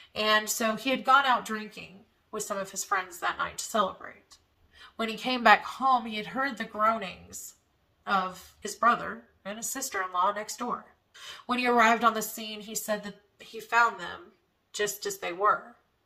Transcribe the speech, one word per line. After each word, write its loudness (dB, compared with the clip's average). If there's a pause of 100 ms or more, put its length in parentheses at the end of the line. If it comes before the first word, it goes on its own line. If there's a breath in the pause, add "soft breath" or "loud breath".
(160 loud breath)
And 2
so 0
he -4
had 0
gone 6
out 2
drinking -10 (320)
with -6
some -6
of -8
his -6
friends -4
that -4
night -6
to -6
celebrate. -4 (600 loud breath)
When -2
he -4
came -2
back 8
home, 0
he -8
had -8
heard -4
the -6
groanings -2 (520)
of -4
his -8
brother 2 (220)
and -8
his -6
sister-in-law -2
next -8
door. -6 (600 loud breath)
When -2
he 0
arrived 6
on 6
the -2
scene, -10
he -10
said -4
that -10 (240)
he -14
found 2
them -12 (400)
just -4
as -6
they -6
were. 2 (280)